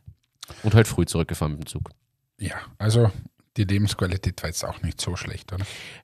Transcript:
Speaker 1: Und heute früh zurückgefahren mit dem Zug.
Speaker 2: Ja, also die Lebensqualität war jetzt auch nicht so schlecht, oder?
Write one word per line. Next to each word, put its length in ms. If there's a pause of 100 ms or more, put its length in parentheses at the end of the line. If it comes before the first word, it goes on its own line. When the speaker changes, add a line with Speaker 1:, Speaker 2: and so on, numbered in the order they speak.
(640)
Speaker 1:
Und 100
heute 160
früh 160
zurückgefahren 460
mit 120
dem 40
Zug. 220 (500)
Speaker 2:
Ja, 160 (220)
also 340 (460)
die 80
Lebensqualität 760
war 60
jetzt 160
auch 200
nicht 180
so 160
schlecht, 340
oder? 140 (380)